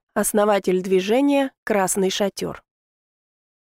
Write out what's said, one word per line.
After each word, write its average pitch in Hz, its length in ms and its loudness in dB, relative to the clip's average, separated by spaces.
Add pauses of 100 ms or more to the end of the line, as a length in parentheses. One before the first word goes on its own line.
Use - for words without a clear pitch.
(140)
основатель 202 680 2
движения 247 720 0 (100)
«Красный 190 480 0
шатёр». - 540 -6 (1080)